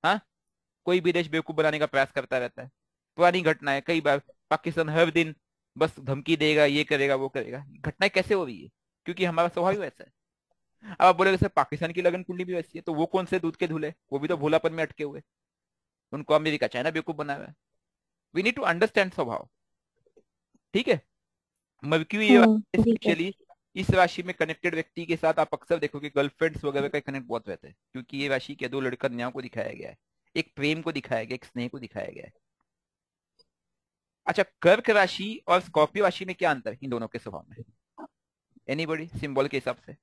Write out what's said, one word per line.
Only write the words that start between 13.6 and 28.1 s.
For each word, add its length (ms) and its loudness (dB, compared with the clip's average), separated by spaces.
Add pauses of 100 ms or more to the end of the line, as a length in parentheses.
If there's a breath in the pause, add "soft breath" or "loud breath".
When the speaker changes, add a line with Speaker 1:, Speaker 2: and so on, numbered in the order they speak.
Speaker 1:
धुले? 260 -4 (180)
वो 80 -2
भी 80 -4
तो 100 0
भोलापन 360 2
में 100 -2
अटके 200 -8
हुए। 180 -10 (880)
उनको 220 -2
अमेरिका, 340 2
चाइना 240 -2
बेवकूफ 240 -6
बना 200 -6
हुआ 100 -14
है। 100 -20 (800)
We 80 0
need 160 0
to 100 0
understand 440 0
स्वभाव। 360 -6 (1200)
ठीक 140 0
है, 140 2 (840)
मर्क्यूरी 520 4
Speaker 2:
हम्म, 240 8
जी, 320 2
सर। 0 -
Speaker 1:
especially 420 0 (420)
इस 140 -2
राशि 340 4
में 120 -8
connected 400 -2
व्यक्ति 300 -6
के 100 0
साथ 240 2
आप 140 0
अक्सर 260 -2
देखोगे 300 -6
गर्लफ्रेंड्स 540 -2
वगैरह 240 -2
का 120 -4
कनेक्ट 280 -10
बहुत 220 -6
रहता 180 -12
है, 80 -20 (160)
क्योंकि 260 -12